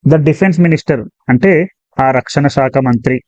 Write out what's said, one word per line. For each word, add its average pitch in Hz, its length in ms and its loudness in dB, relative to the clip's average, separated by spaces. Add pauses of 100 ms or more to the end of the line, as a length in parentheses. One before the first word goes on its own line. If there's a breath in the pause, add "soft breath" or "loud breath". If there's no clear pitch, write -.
(120)
The 160 160 2
defense 170 380 0
minister 151 320 -2 (340)
అంటే 160 200 2 (520)
ఆ - 20 2 (120)
రక్షణ 139 280 -2 (120)
శాఖ 131 180 0 (140)
మంత్రి. 123 260 -2 (120)